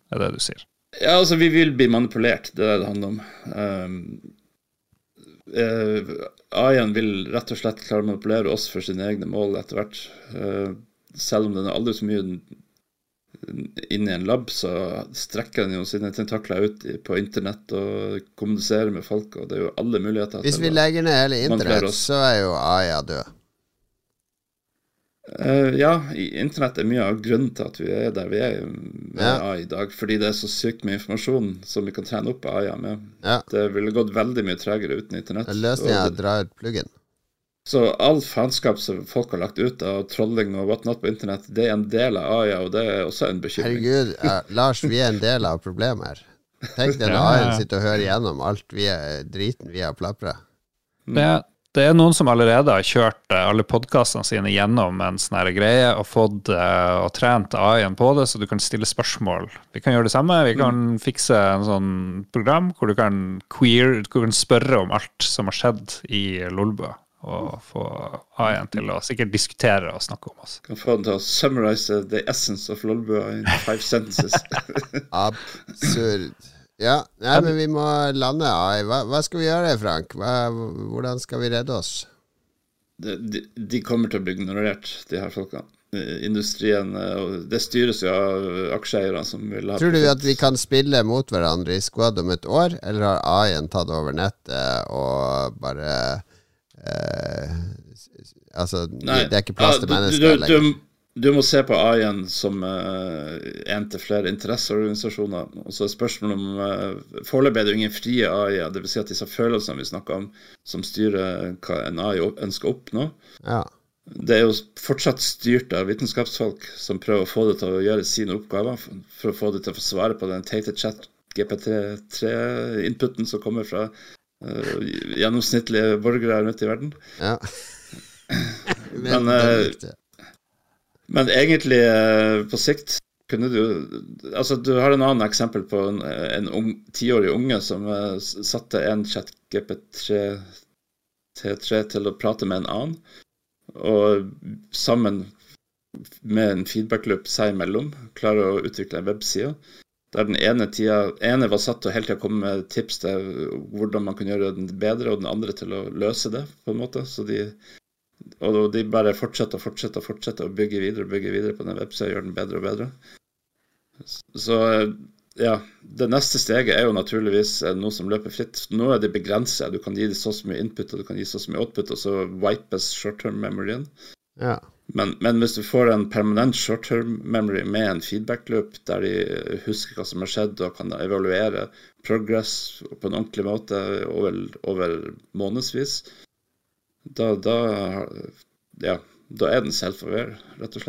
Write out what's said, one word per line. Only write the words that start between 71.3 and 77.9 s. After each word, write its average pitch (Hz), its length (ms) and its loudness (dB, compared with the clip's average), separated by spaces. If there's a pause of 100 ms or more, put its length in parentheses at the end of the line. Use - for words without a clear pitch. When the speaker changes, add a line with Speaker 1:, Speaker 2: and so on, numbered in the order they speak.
Speaker 2:
the 107 200 -2
essence 110 400 -4
of 107 140 -8
Lolbua 107 480 -2
in 107 140 -6 (200)
five 110 160 -2
sentences. 107 520 0 (440)
<laughs> - 340 -8
Speaker 3:
Absurd. 104 1200 -2 (480)
Ja, 127 220 2 (160)
nei, 123 160 4
Speaker 1:
Ja. 175 60 8
Speaker 3:
men 165 160 2
vi 156 100 0
må 151 160 0 (340)